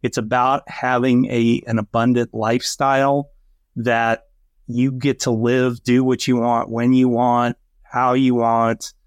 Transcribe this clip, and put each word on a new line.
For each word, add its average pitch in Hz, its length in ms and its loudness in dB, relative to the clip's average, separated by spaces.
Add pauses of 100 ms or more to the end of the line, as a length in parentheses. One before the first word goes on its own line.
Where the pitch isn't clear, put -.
It's 120 160 -4
about 127 500 0
having 127 580 0
a, 117 420 0
an 113 100 -2
abundant 117 560 0
lifestyle 135 960 -2 (460)
that 117 480 -2 (420)
you 123 240 0
get 131 300 -2
to 131 100 -2
live, 120 540 0
do 123 180 2
what 127 240 0
you 123 100 2
want, 117 340 -2
when 120 220 0
you 127 160 4
want, 120 480 0 (260)
how 127 320 -2
you 127 200 2
want 113 600 0 (120)